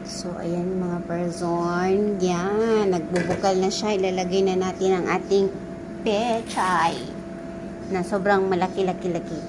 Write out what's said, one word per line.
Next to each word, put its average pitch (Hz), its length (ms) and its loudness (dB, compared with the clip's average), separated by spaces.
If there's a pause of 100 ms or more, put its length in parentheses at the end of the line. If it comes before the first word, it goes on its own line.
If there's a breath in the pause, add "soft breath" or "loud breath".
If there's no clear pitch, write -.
So, - 340 -8
ayan, 175 400 -2
mga 175 220 -2 (100)
person. 175 1120 0
Yan, 196 720 2
nagbubukal 175 640 2
na 190 160 2
siya. 214 240 0
Ilalagay 185 480 2
na 185 100 2 (140)
natin 185 320 2
ang 156 60 0
ating 196 400 2 (560)
pechay 202 960 0 (920)
na 185 160 0
sobrang 196 420 2
malaki-laki-laki. 180 1000 0